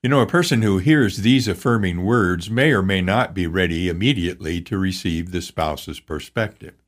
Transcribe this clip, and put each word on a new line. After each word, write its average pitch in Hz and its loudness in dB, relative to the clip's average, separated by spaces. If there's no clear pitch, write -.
You 123 -2
know, 139 4
a 113 4
person 170 2
who 101 2
hears 110 2
these 123 4
affirming 95 0
words 95 0
may 127 2
or 104 2
may 95 0
not 95 0
be 90 -2
ready 87 0
immediately 87 -2
to 98 -6
receive 90 -4
the 87 -4
spouse's 78 -6
perspective. - -8